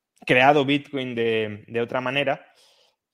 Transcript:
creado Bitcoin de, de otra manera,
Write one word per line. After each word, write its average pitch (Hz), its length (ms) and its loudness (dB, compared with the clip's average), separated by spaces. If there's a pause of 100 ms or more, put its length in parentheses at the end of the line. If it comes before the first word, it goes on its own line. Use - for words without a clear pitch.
(240)
creado 135 400 4
Bitcoin 139 480 -4
de, 110 540 -4
de 117 140 -6
otra 123 200 -4
manera, 139 520 -4 (600)